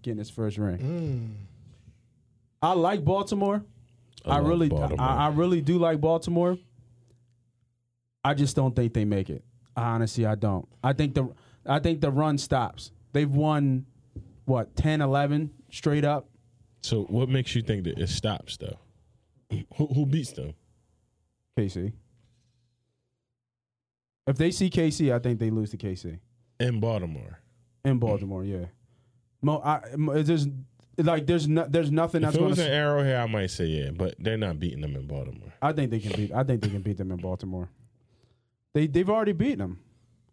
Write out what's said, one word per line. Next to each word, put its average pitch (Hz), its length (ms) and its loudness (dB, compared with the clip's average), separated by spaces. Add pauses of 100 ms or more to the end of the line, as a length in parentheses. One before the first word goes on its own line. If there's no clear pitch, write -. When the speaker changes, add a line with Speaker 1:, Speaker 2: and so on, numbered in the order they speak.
Speaker 1:
getting 113 160 -6
his 104 120 -10
first 107 280 -4
ring. 92 200 -2
Speaker 2:
Mm. 127 680 -6 (1120)
Speaker 1:
I 165 120 2
like 180 320 2
Baltimore. 202 600 0 (600)
Speaker 3:
I - 60 -4
Speaker 1:
I 143 80 4
Speaker 3:
love 143 100 4
Speaker 1:
really, 165 200 4
Speaker 3:
Baltimore. 73 320 0
Speaker 1:
I, 131 260 2
I - 40 2
really 170 300 2
do 165 180 2
like 165 220 2
Baltimore. 170 580 2 (1700)
I 143 100 2
just 139 220 2
don't 131 180 2
think 117 200 2
they 107 100 2
make 98 260 0
it. 73 140 -10 (320)
Honestly, 117 500 0
I 107 80 2
don't. 101 340 -2 (140)
I 135 100 2
think 139 220 0
the, 131 180 0 (320)
I 143 140 0
think 160 220 0
the 147 100 2
run 147 260 2
stops. - 540 -2 (220)
They've 143 180 2
won, 139 560 2 (580)
what, 123 300 0
ten, 156 260 2
eleven 143 520 2 (180)
straight 147 340 0
up? 147 240 -2 (540)
Speaker 3:
So 107 220 0
what 123 240 0
makes 131 260 0
you 120 80 0
think 101 220 -2
that 85 120 -4
it 90 120 -2
stops, - 480 -4
though? - 220 -10 (1000)
Who, 151 100 0
who 139 200 0
beats 139 260 -2
them? 76 220 -10 (1000)
Speaker 1:
K 101 120 0
C. 92 240 -6 (2250)
If 135 100 0
they 160 140 4
see 185 200 2
K 165 200 4
C, 147 220 2
I 120 60 2
think 120 200 0
they 113 120 2
lose 110 200 0
to 104 60 -10
K 95 180 -6
C. 87 240 -12 (420)
Speaker 3:
In 120 200 0
Baltimore. 87 600 -4 (440)
Speaker 1:
In 135 140 2
Baltimore, 98 460 -2
yeah. 92 220 -4 (760)
Mo-, 151 240 0
I, 147 160 0 (160)
mo-, 147 160 0
it's 151 160 2
just, 151 200 2 (500)
like, 156 280 2
there's 160 220 2
no, 160 200 2
there's 147 220 2
nothing 165 320 0
Speaker 3:
If 156 60 0
Speaker 1:
that's 151 80 0
Speaker 3:
it - 40 2
Speaker 1:
gonna 190 100 4
Speaker 3:
was 180 80 2
Speaker 1:
s- 165 80 0
Speaker 3:
an 135 60 0
Arrowhead, 143 440 2
I 120 100 -2
might 104 240 -2
say, 87 160 -2
yeah, 73 240 -2
but 87 280 -4
they're 110 180 -2
not 92 220 -2
beating 76 240 -4
them 73 140 -6
in 67 100 -8
Baltimore. 71 560 -10
Speaker 1:
I 147 100 0
think 143 180 -2
they 113 100 -2
can 101 120 -6
beat, 101 200 -2
I 123 120 0
think 123 180 2
they 107 60 0
can 98 140 -2
beat 98 160 -2
them 92 140 -4
in 87 60 -6
Baltimore. 92 520 -6 (1040)
They, 151 120 2
they've 175 220 2
already 214 240 2
beaten 208 280 0
them. 92 200 -6 (520)